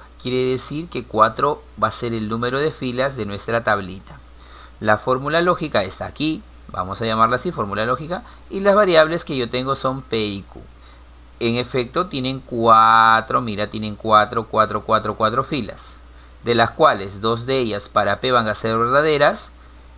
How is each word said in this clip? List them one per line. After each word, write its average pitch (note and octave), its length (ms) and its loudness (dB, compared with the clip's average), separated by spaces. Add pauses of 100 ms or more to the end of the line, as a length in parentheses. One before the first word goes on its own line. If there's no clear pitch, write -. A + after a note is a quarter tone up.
(220)
Quiere B2+ 240 -2
decir C3+ 420 -6
que B2 160 -8
cuatro A#2 580 0 (220)
va A2 60 2
a - 20 -4
ser A#2 220 -6
el A2 160 -4
número B2 300 -2
de D3+ 120 0
filas C3 460 -4
de G#2+ 80 -4
nuestra G2+ 400 -4
tablita. F#2+ 500 -4 (640)
La G#2+ 180 2
fórmula C3+ 420 -2
lógica D#3+ 440 0
está F#2+ 240 -10
aquí. D3+ 360 -4 (240)
Vamos F#2+ 340 -8
a A#2+ 40 -4
llamarla A2+ 320 2
así, E3+ 160 -6
fórmula G#2 320 -4
lógica. D#3 380 -4 (260)
Y F#3+ 100 -6
las G3 160 4
variables E3+ 480 4
que D3 140 -6
yo A#2+ 120 -2
tengo B2+ 260 -4
son C3 260 -4
P A2 240 -2
y G2 160 -6
Q. - 200 -18 (800)
En A#2 160 0
efecto, B2 520 -4
tienen C3 340 -6
cuatro, A2+ 960 4
mira, G#2+ 280 -4
tienen G#2+ 280 -8
cuatro, G#2+ 520 2
cuatro, G#2+ 340 0
cuatro, G#2+ 340 0
cuatro A2+ 300 0
filas, - 500 -8 (480)
de A#2+ 100 0
las A2+ 180 2
cuales G2+ 500 2
dos A2+ 240 -2
de C3+ 140 0
ellas G#2+ 280 -4
para G2+ 320 0
P C3 140 0
van A#2 160 2
a G#2+ 60 -2
ser A2+ 220 -2
verdaderas C#3+ 760 2 (460)